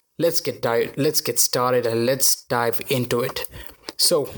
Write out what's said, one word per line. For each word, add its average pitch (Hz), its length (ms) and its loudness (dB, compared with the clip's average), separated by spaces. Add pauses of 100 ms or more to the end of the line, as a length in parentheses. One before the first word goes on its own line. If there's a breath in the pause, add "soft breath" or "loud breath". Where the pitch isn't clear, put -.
(200)
Let's 165 220 2
get - 200 -6
di-, 117 340 0
let's 147 260 0
get - 180 -4
started 123 480 2
and 117 180 0
let's - 380 2
dive 120 440 0
into 123 340 0
it. - 260 -6 (480 loud breath)
So, 147 300 2 (120)